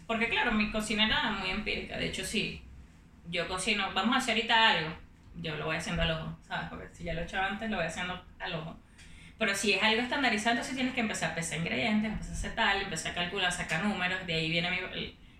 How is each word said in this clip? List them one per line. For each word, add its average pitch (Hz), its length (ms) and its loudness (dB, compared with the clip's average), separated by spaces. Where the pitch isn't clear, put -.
Porque 226 200 2
claro, 311 240 2
mi 214 200 4
cocina 214 340 2
era 262 260 2
muy 190 180 -2
empírica. 208 480 -4
De 170 100 -2
hecho, - 180 -4
sí, - 360 -2
yo 170 180 -2
cocino, 196 460 0
vamos 220 220 4
a - 20 6
hacer 226 180 2
ahorita 226 340 6
algo, 165 200 2
yo 160 140 -4
lo 151 120 -4
voy 160 100 0
haciendo 165 240 0
al 165 100 4
ojo, 160 340 -4
¿sabes? 165 240 -4
Porque - 220 -12
si 170 140 -12
ya 170 80 -2
lo 165 80 -2
he - 20 -2
hecho 196 160 -4
antes, 214 300 -2
lo 196 80 0
voy 165 80 2
haciendo 180 360 -4
al 185 160 -6
ojo. 156 220 -8
Pero 196 180 2
si 202 160 2
es 190 100 4
algo 226 200 4
estandarizado, 240 500 2
entonces 254 240 0
tienes 254 180 0
que 254 60 -2
empezar 196 320 0
a - 40 -4
pesar 165 240 -4
ingredientes, 214 520 2
empezar 170 220 -4
a - 40 -4
hacer 196 180 -2
tal, 196 260 2
empezar 160 320 -4
a - 20 -6
calcular, 175 380 0
sacar 165 320 -2
números, 185 420 0
de 165 60 0
ahí 160 180 2
viene 170 180 2
mi, 180 100 0
el, - 360 -6